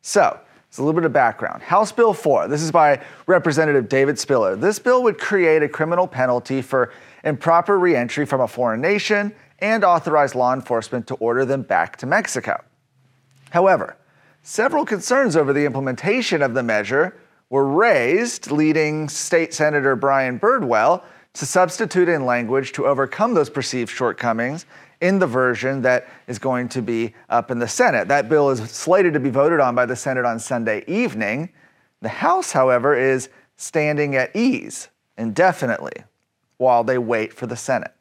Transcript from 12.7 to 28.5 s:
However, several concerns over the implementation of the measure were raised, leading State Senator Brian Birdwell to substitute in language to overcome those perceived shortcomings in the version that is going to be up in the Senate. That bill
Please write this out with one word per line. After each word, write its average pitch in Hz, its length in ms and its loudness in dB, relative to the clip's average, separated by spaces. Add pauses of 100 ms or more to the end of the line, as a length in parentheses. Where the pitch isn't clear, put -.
However, 180 480 2 (440)
several 277 440 -2
concerns 220 500 0
over 143 160 2
the 147 140 2
implementation 143 760 -2
of 127 140 0
the 131 80 0
measure 117 580 0 (300)
were 139 180 2
raised, 180 840 0
leading 151 600 0
State - 420 -2
Senator 143 440 0
Brian 131 440 0
Birdwell 165 640 2 (320)
to - 120 -10
substitute 180 640 0
in 143 160 0
language 123 460 -2
to 135 140 -4
overcome 139 460 0
those 156 160 2
perceived 123 420 -6
shortcomings 120 760 -4 (340)
in 190 180 2
the 180 80 2
version 127 540 0
that 123 260 0 (200)
is 110 120 -10
going 127 300 -4
to 127 140 -6
be 113 320 -4 (160)
up 117 200 0
in 120 80 -4
the 120 80 -2
Senate. 131 420 0
That 139 200 2
bill 147 220 4